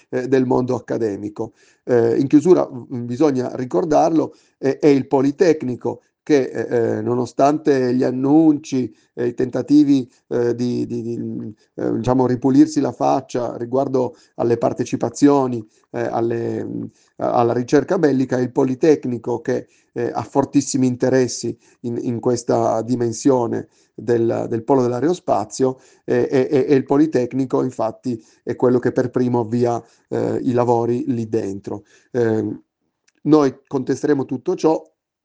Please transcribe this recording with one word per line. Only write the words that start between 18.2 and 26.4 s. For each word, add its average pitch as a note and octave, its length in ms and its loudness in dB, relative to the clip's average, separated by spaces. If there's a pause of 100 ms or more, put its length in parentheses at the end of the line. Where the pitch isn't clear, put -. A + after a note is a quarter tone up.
è B2 40 0
il B2 100 -2
Politecnico B2+ 920 0
che, B2 260 -4 (260)
eh, A#2+ 200 -4
ha B2 100 -4
fortissimi C3+ 640 0
interessi B2 680 0 (260)
in, A#2+ 200 -8
in A#2+ 180 -6
questa A#2 640 0
dimensione A#2+ 840 -2 (260)
del, A#2 560 -2
del A#2 140 -4
polo C#3 180 2
dell'aerospazio, B2 960 -2 (240)
e, B2 260 0
e, C3 200 0